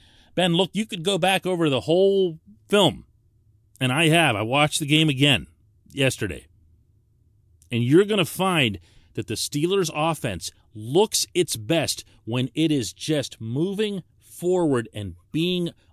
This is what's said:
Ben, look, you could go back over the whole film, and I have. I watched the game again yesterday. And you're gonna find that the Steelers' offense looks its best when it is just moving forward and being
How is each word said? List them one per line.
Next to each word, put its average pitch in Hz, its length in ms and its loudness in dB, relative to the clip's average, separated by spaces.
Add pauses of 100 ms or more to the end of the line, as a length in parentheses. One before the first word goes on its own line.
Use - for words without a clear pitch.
(360)
Ben, 175 180 2
look, 180 180 2
you 208 140 -4
could 185 180 -12
go 196 140 0
back 185 280 0
over 170 240 0
the 127 120 0
whole 185 580 2 (300)
film, 196 360 2 (760)
and 127 100 0
I 160 180 2
have. 156 260 4
I 101 80 -2
watched 143 360 2
the 156 60 -6
game 156 240 4
again 131 380 2 (440)
yesterday. 127 540 -2 (1300)
And 120 120 -2
you're 156 220 4
gonna 202 180 0
find 151 560 0 (360)
that - 120 -8
the 117 60 -4
Steelers' 165 600 -2
offense 147 580 -4 (220)
looks 131 600 0
its 170 240 -2
best 117 480 -4 (180)
when 127 300 -2
it 160 180 0
is 127 220 -4
just - 480 -6
moving 185 640 -4 (180)
forward 165 720 0
and 101 220 -10 (180)
being 175 380 -2 (220)